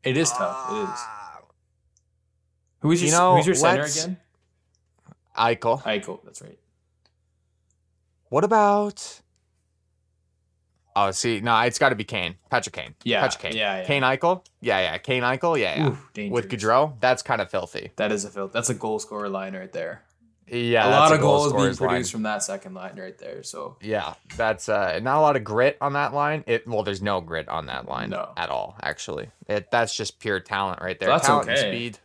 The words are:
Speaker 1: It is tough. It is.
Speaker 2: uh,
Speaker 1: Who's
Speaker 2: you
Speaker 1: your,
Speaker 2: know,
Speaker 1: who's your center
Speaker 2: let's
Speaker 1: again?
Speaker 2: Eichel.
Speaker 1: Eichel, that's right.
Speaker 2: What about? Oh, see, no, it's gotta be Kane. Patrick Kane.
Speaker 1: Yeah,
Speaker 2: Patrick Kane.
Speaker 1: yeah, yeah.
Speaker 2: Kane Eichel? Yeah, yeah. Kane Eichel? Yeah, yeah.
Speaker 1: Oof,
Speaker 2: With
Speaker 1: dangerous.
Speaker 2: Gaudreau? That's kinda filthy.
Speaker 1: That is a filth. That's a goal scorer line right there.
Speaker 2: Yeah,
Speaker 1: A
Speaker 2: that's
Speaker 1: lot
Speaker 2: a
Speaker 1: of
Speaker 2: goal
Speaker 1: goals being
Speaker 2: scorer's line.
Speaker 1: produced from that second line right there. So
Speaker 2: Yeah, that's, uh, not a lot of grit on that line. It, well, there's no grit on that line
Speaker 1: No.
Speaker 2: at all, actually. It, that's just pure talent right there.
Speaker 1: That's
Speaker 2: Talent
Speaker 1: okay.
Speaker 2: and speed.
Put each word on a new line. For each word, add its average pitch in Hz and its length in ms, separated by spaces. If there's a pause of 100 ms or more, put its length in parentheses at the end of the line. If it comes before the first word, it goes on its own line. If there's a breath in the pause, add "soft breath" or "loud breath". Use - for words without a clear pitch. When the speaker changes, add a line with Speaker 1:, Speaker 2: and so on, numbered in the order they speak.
Speaker 1:
It 131 140
is 156 140
tough. 98 400
It 107 120
is. 95 60
Speaker 2:
uh, 113 260 (1700)
Speaker 1:
Who's 170 200
Speaker 2:
you 151 80
Speaker 1:
your, 160 80
Speaker 2:
know, 180 200
Speaker 1:
who's 151 80
your 180 100
center 151 280
Speaker 2:
let's 151 200
Speaker 1:
again? 180 140 (1200)
Speaker 2:
Eichel. 117 460
Speaker 1:
Eichel, 104 400
that's - 180
right. - 160 (1700)
Speaker 2:
What 147 140
about? 208 760 (1700)
Oh, 101 160
see, 113 280
no, 117 220
it's 120 180
gotta 135 160
be 101 80
Kane. 90 320 (140)
Patrick 123 260
Kane. - 280
Speaker 1:
Yeah, 113 180
Speaker 2:
Patrick 131 200
Kane. 82 160
Speaker 1:
yeah, 101 220
yeah. 92 60
Speaker 2:
Kane 143 180
Eichel? 165 420 (140)
Yeah, 104 220
yeah. 85 160
Kane 127 260
Eichel? 135 360
Yeah, 90 180
yeah. 156 120
Speaker 1:
Oof, - 140 (280)
Speaker 2:
With 113 180
Speaker 1:
dangerous. 107 140
Speaker 2:
Gaudreau? 135 360
That's 127 240
kinda 110 220
filthy. - 500
Speaker 1:
That 107 160
is 101 140
a 101 40
filth. 98 220
That's 117 180
a 120 40
goal 110 260
scorer 104 300
line 95 260
right 92 160
there. 85 320 (440)
Speaker 2:
Yeah, 117 400
Speaker 1:
A - 20
Speaker 2:
that's 107 100
Speaker 1:
lot 156 120
Speaker 2:
a 156 40
Speaker 1:
of 151 60
Speaker 2:
goal 143 160
Speaker 1:
goals 147 60 (100)
being - 0 (220)
Speaker 2:
scorer's 90 60
line. 92 80
Speaker 1:
produced 90 220
from 110 120
that 107 200
second 98 300
line 92 260
right 92 180
there. - 260
So - 380
Speaker 2:
Yeah, 98 340 (200)
that's, 110 320
uh, 98 340
not 131 180
a - 20
lot 147 140
of 120 80
grit 117 360
on 139 140
that 143 200
line. 147 340
It, 117 200
well, 110 160
there's 98 200
no 98 180
grit 80 260
on 78 200
that 62 200
line 58 220
Speaker 1:
No. - 260
Speaker 2:
at 85 140
all, 55 320
actually. - 480 (180)
It, 104 220
that's 117 260
just - 240
pure 101 200
talent 98 420
right 92 180
there. 98 100
Speaker 1:
That's 139 180
Speaker 2:
Talent 143 220
Speaker 1:
okay. 135 100
Speaker 2:
and 110 160
speed. 117 300